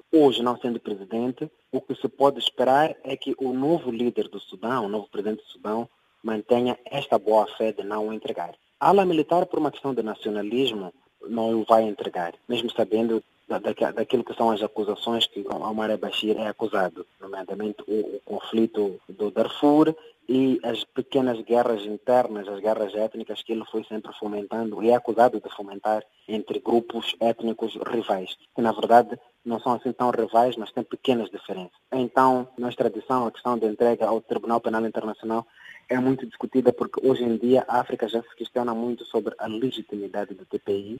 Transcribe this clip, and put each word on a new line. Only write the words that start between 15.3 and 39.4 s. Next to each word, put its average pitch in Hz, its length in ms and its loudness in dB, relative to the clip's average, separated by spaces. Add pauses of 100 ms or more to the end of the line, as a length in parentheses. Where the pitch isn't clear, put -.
Omar 107 440 -4
al-Bashir 107 440 -2
é 110 120 -4
acusado, 98 580 -2 (160)
nomeadamente 98 640 -8
o, 107 120 0 (160)
o 98 100 -10
conflito 104 800 -2
do 101 220 -6
Darfur 147 640 4 (380)
e 131 300 2
as 113 220 -4
pequenas 127 580 -2
guerras 117 400 2
internas, 107 680 0
as 101 120 -8
guerras 107 340 0
étnicas 110 480 -4
que - 100 -8
ele 110 140 -4
foi 110 200 -6
sempre 110 280 -10
fomentando 104 680 -6
e 117 80 6
é 123 40 8
acusado 117 460 4
de 98 140 -14
fomentar 104 480 -4 (240)
entre 107 320 -4
grupos 117 600 -2
étnicos 113 560 -2 (120)
rivais, 101 500 -4 (180)
que 127 60 -2
na 113 100 2
verdade 113 480 4 (240)
não 117 160 -4
são 123 140 0
assim 120 180 -2
tão 123 200 0
rivais, 117 440 4
mas 107 160 -10
têm 120 120 -4
pequenas 117 480 -2
diferenças. 92 420 -10 (180)
Então, 127 640 2
na 120 140 -4
extradição, 120 560 0
a 110 60 -4
questão 123 260 -4
da 110 80 0
entrega 113 400 2
ao 110 160 0
Tribunal 113 400 -2
Penal 113 240 -2
Internacional 113 640 -4 (400)
é 127 100 0
muito 131 300 0
discutida 123 440 2
porque - 320 -4
hoje 123 200 4
em 117 120 2
dia 123 320 4
a 120 120 2
África 120 280 -4
já 113 140 -2
se - 140 -20
questiona 120 400 -4
muito 117 300 -4
sobre 110 340 -2
a 107 80 -6